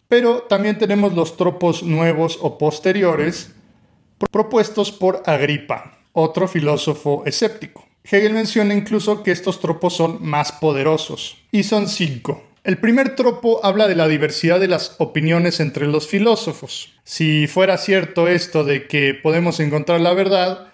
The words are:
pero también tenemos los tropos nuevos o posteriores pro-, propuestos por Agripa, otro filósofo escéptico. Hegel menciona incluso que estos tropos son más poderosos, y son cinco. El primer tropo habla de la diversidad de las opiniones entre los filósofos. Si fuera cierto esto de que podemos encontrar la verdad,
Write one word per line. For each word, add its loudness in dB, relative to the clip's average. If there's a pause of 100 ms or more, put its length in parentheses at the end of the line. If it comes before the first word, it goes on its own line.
pero 4
también 0
tenemos 2
los -2
tropos 0
nuevos 0
o -4
posteriores 0 (640)
pro-, -2
propuestos 0
por -2
Agripa, -2 (140)
otro 0
filósofo -2
escéptico. -4 (160)
Hegel 2
menciona 0
incluso 0
que 0
estos -2
tropos -2
son 0
más -2
poderosos, -2 (140)
y 2
son 0
cinco. -4 (220)
El 0
primer 2
tropo 0
habla 2
de 2
la 2
diversidad 0
de 2
las -2
opiniones 0
entre -2
los 0
filósofos. -2 (120)
Si 0
fuera 2
cierto 0
esto 0
de -2
que 0
podemos 0
encontrar 0
la 2
verdad, 0